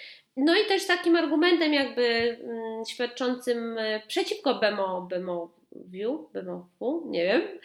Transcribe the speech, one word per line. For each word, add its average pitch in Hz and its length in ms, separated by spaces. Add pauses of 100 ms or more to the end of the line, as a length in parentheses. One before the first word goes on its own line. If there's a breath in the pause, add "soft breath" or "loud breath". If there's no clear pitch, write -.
(360 loud breath)
No 311 200
i 427 100
też 392 200
takim 349 300
argumentem 320 580
jakby, 233 680
mm, 226 420
świadczącym, 240 960
e, 214 280
przeciwko - 480
Bemo-, 190 540
Bemowiu, 185 1200
Bemowu, 196 760
nie 170 180
wiem, 220 180 (220 loud breath)